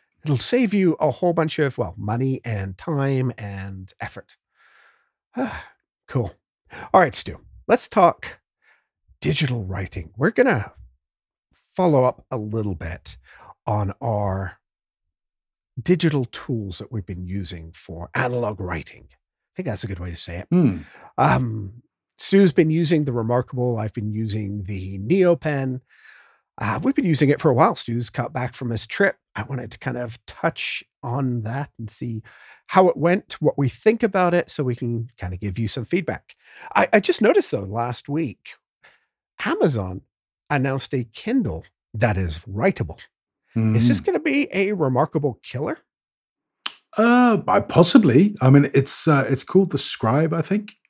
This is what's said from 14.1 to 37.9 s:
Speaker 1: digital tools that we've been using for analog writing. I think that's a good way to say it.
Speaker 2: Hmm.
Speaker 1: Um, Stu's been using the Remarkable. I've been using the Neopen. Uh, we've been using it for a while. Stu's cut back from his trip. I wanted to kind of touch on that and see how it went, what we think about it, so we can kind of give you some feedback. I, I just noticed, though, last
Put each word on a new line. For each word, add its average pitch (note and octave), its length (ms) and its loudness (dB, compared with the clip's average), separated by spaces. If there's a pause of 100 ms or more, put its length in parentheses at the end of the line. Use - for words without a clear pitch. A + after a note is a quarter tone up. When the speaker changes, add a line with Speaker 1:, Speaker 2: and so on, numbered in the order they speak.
Speaker 1:
digital D#3 460 2
tools G#2+ 520 -8
that - 120 -14
we've G#2+ 160 -6
been F#2 200 -10
using F2+ 480 -8
for E2+ 400 -14
analog B2 460 -2
writing. F2 520 -8
I - 440 -20
think F#3 100 -8
that's B2+ 180 -6
a - 20 -6
good F#2+ 140 -8
way F2+ 100 -8
to E2+ 60 -10
say E2+ 220 -10
it. F#2 120 -12
Speaker 2:
Hmm. C#3+ 280 2 (380)
Speaker 1:
Um, A#2 680 0 (360)
Stu's G3 340 4
been D#3+ 180 4
using D#3+ 340 2
the C#3 80 -4
Remarkable. A#2+ 680 -2
I've A2 160 -6
been G#2+ 180 -6
using G#2 520 -6
the F#2+ 340 -8
Neopen. C#3+ 840 0 (800)
Uh, - 240 -2
we've C4+ 120 2
been B3+ 120 0
using C#3+ 240 4
it - 100 0
for D#3+ 100 4
a B2+ 40 4
while. E3+ 200 4
Stu's A#2 360 -6
cut A#2+ 220 -6
back B2 200 -6
from B2 180 -8
his A2+ 160 -6
trip. - 300 0 (200)
I - 80 -6
wanted B2 260 -8
to - 80 -18
kind B2 180 -6
of A#2+ 300 -8
touch - 560 -4 (200)
on B2 400 -2
that B2 360 -6
and A2+ 100 -10
see A2+ 340 -10 (440)
how F#3 220 4
it E3 80 0
went, F3 440 0
what D3 160 2
we C#3 120 2
think - 340 0
about F#3 320 2
it, F3 160 0
so - 120 -6
we B2 140 -2
can A#2 420 -6
kind F2+ 140 -8
of F#2 80 -10
give G2+ 180 -6
you A2+ 80 -2
some A2+ 180 -6
feedback. - 520 -6 (400)
I, G3 160 2
I G#3+ 80 6
just E4 220 0
noticed, D#4+ 280 4
though, A#2 120 -2
last A#2 460 -6